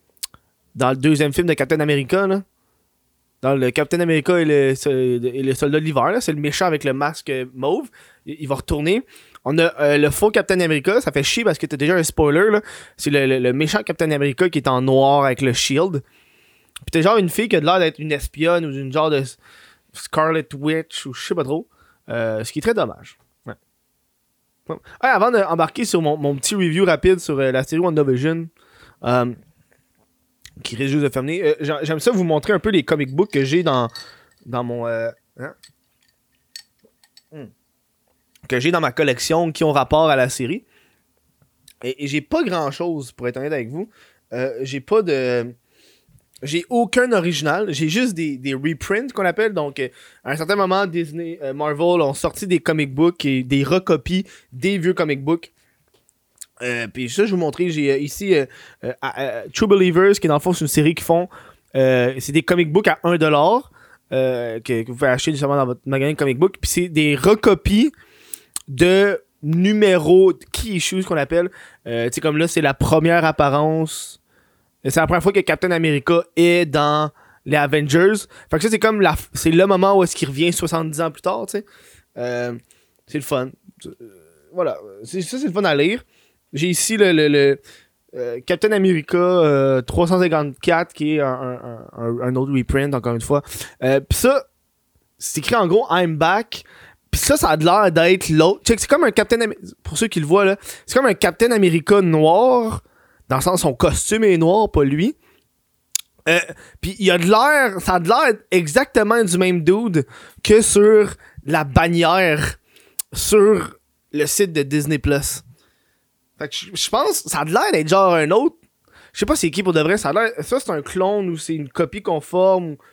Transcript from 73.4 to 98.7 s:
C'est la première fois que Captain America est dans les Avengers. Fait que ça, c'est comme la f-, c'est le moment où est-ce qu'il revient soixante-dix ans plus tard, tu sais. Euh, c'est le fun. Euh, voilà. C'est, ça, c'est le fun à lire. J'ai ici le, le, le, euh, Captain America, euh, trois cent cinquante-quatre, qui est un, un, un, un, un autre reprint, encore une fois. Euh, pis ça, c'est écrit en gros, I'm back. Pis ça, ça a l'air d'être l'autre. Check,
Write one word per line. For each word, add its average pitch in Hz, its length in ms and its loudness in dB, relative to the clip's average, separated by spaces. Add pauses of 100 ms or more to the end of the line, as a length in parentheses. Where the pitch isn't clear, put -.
C'est 135 120 -2
la 160 100 2
première 170 160 0
fois 196 120 2
que 196 80 2
Captain 165 280 0
America 165 540 0 (120)
est 175 300 4
dans 147 460 0 (340)
les 143 100 -2
Avengers. 151 680 2 (240)
Fait 156 80 0
que 156 60 -4
ça, 220 80 0
c'est 214 80 0
comme 214 200 2
la 170 140 2
f-, - 200 -10
c'est - 180 -2
le 180 160 4
moment 196 280 2
où 190 80 4
est-ce 170 120 -4
qu'il 160 120 -4
revient 151 240 -2
soixante-dix 160 500 -4
ans 160 100 -4
plus - 100 -20
tard, 214 240 -4
tu 202 140 -8
sais. 208 60 -14 (520)
Euh, 120 380 -6 (500)
c'est - 140 -8
le 135 40 -10
fun. 131 280 -4 (340)
Euh, - 60 -16 (600)
voilà. 151 260 -4 (260)
C'est, 180 180 -10
ça, 208 160 -10
c'est 277 100 -4
le 180 60 -4
fun 202 100 -2
à 160 120 2
lire. 175 280 0 (500)
J'ai 151 140 -2
ici 185 280 -2
le, 202 160 4
le, 156 160 4
le, 139 320 4 (560)
euh, 120 300 -8
Captain 196 260 0
America, 185 460 2
euh, 147 640 2
trois 170 260 0
cent 180 120 2
cinquante-quatre, 160 720 0
qui 151 220 -2
est 151 40 0
un, 139 80 0
un, 127 340 -6
un, 117 260 -16 (100)
un, 117 240 -4
un 127 140 -2
autre 135 180 -2
reprint, 139 400 0
encore 120 220 -4
une 113 60 -6
fois. 143 220 -2 (400)
Euh, 139 160 2
pis - 160 -2
ça, 262 300 2 (720)
c'est - 220 -8
écrit - 160 -2
en 208 120 2
gros, 202 220 2
I'm 170 260 0
back. 180 480 -2 (480)
Pis - 80 -2
ça, - 160 2
ça 202 140 0
a 156 80 2
l'air 175 340 4
d'être 170 380 2
l'autre. 160 340 4
Check, 233 160 2